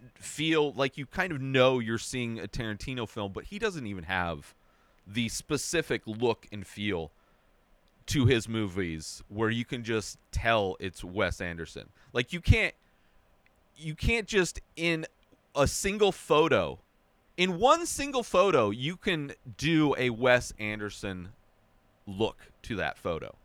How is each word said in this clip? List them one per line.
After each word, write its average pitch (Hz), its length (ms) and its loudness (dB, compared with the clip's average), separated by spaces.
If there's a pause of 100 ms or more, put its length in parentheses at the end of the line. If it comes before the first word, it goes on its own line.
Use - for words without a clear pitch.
(160)
feel 151 560 0
like 131 260 -2
you 139 80 -8
kind 180 260 -4
of 135 80 -4
know 131 380 6
you're 117 180 0
seeing 117 440 -6
a 98 80 -8
Tarantino 113 600 -6
film, 101 240 -6
but 101 120 -10
he 202 160 -12
doesn't 175 260 -4
even 95 180 -8
have 85 480 -2 (540)
the 110 220 -4
specific - 800 -4
look 113 440 -2
and 101 160 -12
feel 95 460 -4 (920)
to 131 220 2
his 117 220 4
movies 92 800 -4
where 107 200 -2
you 117 160 -2
can 120 200 -10
just 110 340 -4 (140)
tell 107 480 0
it's - 240 -10
Wes 90 360 -2
Anderson. 85 480 -10 (240)
Like, - 200 -2
you 170 80 -6
can't, 214 340 4 (1000)
you 156 180 -8
can't 226 320 0
just 185 340 2 (140)
in 165 320 0 (480)
a 139 140 6
single 202 420 2
photo, 143 680 4 (560)
in 180 240 2
one 311 260 6
single 277 380 -4
photo, 156 460 4
you 127 260 -4
can 151 360 -4 (240)
do 156 400 4
a 127 140 0
Wes 120 480 4
Anderson 104 680 -8 (760)
look 101 340 -4 (240)
to - 140 -8
that 80 220 -4
photo. - 460 -6